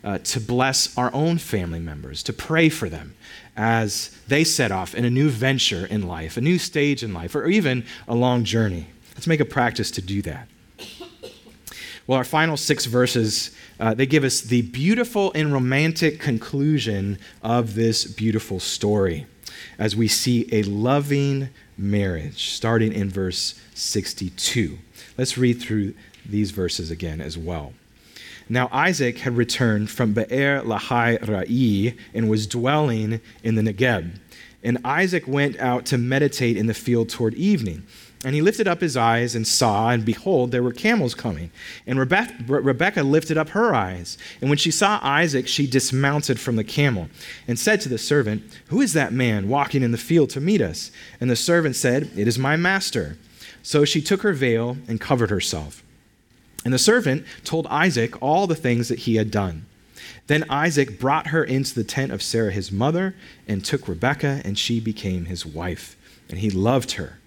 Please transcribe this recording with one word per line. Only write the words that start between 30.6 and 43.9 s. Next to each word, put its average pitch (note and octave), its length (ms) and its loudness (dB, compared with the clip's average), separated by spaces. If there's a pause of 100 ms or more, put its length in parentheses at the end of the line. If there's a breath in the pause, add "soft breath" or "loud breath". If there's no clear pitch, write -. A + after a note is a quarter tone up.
Lahai A#2 640 0
Roi A2 680 2 (180 loud breath)
and A2+ 160 0
was G#2+ 160 2
dwelling A#2 760 0 (240 loud breath)
in A#2 120 2
the G#2+ 80 4
Negeb. G2+ 480 2 (520 loud breath)
And A#2+ 220 0
Isaac E3+ 420 0
went C#3+ 320 0
out B2 280 0
to C3+ 100 0
meditate B2+ 580 2
in G#2+ 120 2
the A2 80 0
field A#2 340 2
toward A#2 240 0
evening. B2+ 480 0 (420 loud breath)
And C3 100 -2
he D3+ 80 2
lifted G#3 260 2
up E3+ 140 0
his D3 160 0
eyes A#2 380 2
and A2+ 100 -2
saw, A2+ 460 2
and A#2 120 2
behold, B2 460 2
there B2 140 0
were A#2+ 100 0
camels G3+ 400 0
coming. E2+ 380 -6 (340 loud breath)
And C3 140 0
Rebe-, C3 500 0
Re-, C#3 100 2
Rebekah C#3 440 0
lifted D#3 340 2
up D#3 120 0
her G#3 260 2
eyes. F#2 420 -4 (240 loud breath)